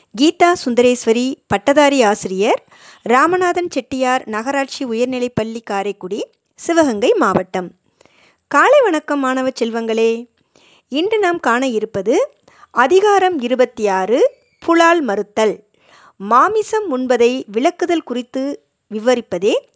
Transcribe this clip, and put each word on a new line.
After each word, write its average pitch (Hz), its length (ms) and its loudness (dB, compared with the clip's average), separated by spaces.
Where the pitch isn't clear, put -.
கீதா 349 320 2
சுந்தரேஸ்வரி, 247 680 0
பட்டதாரி 277 540 2
ஆசிரியர், 208 640 0
ராமநாதன் 349 680 0
செட்டியார் 254 580 -4
நகராட்சி 262 580 -6
உயர்நிலைப்பள்ளி, 233 760 -4
காரைக்குடி, 196 640 -8
சிவகங்கை 302 580 0
மாவட்டம். 185 580 -2
காலை 427 340 4
வணக்கம் 302 380 -2
மாணவ 262 300 -2
செல்வங்களே. 226 680 -2
இன்று 392 320 -2
நாம் 349 200 0
காண 254 280 0
இருப்பது 214 640 -2
அதிகாரம் 370 680 2
இருபத்தி 240 480 -2
ஆறு, 202 440 2
புலால் 339 420 2
மறுத்தல். 208 640 -2
மாமிசம் 349 800 0
உண்பதை 254 500 2
விலக்குதல் 330 560 -2
குறித்து 262 600 -8
விவரிப்பதே 214 640 -2